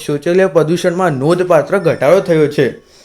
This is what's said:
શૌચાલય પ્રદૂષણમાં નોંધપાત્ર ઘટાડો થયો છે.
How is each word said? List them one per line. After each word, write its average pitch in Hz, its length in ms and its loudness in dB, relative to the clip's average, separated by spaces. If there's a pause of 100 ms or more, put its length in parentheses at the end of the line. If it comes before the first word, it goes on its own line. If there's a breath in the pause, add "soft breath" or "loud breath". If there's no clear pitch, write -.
શૌચાલય 175 400 0
પ્રદૂષણમાં 170 640 0
નોંધપાત્ર 170 680 0
ઘટાડો 160 420 2
થયો 160 260 0
છે. 139 280 -2 (300 soft breath)